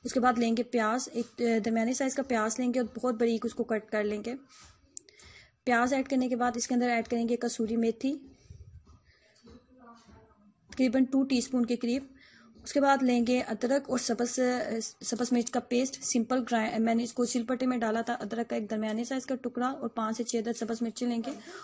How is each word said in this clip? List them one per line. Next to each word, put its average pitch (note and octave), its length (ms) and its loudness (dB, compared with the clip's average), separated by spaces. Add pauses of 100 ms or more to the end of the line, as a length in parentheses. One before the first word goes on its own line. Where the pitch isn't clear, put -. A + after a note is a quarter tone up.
उसके B3 160 0
बाद A#3+ 180 4
लेंगे A#3 240 2
प्याज, A#3+ 520 0
एक, A#3 280 -4
अ, A3+ 160 4
दरमियाने A3+ 360 0
size C4 220 -2
का C#4 60 -2
प्याज A3+ 380 0
लेंगे B3 200 0
और A3+ 160 -2
बहुत B3 180 0
बारीक A3+ 300 2
उसको A#3 200 -4
cut A3 260 -4
कर G#3+ 140 0
लेंगे। G#3 320 -4 (1300)
प्याज B3 280 4
ऐड C4+ 160 0
करने B3+ 200 2
के B3 80 0
बाद A#3+ 200 0
इसके A#3+ 180 -2
अंदर B3 140 4
ऐड A#3 200 0
करेंगे A#3 280 0
कसूरी A#3 400 -2
मेथी A#3 600 -2 (2250)
तकरीबन C4 320 4
two C4+ 200 2
teaspoon B3+ 400 0
के A#3 120 0
करीब। A#3+ 380 -2 (500)
उसके - 160 2
बाद C#4 220 6
लेंगे B3 380 4
अदरक B3+ 500 -2
और B3+ 80 0
सब्ज़, A#3+ 420 -2
अ, B3 400 0
सब्ज़ A#3+ 540 -4
मिर्च A#3+ 160 2
का B3+ 100 0
paste, B3 400 0
simple B3 380 0
ग्राइंड, A3+ 460 0
मैंने A3+ 180 4
इसको A#3+ 220 0
सिलपट्टे A#3+ 420 0
में B3+ 140 2
डाला A3+ 220 0
था। A#3+ 120 -2
अदरक A3 320 -4
का A#3 100 -4
एक A3 100 -2
दरमियाने A3 380 -2
size C4 220 -4
का C4 80 -2
टुकड़ा B3 360 -2
और B3+ 180 -6
पाँच A3+ 280 -2
से A#3 80 -2
छः A#3 140 -2
अदद A3+ 140 -2
सब्ज़ A3+ 320 -2
मिर्ची A#3 220 -4
लेंगे, A#3 260 -2 (320)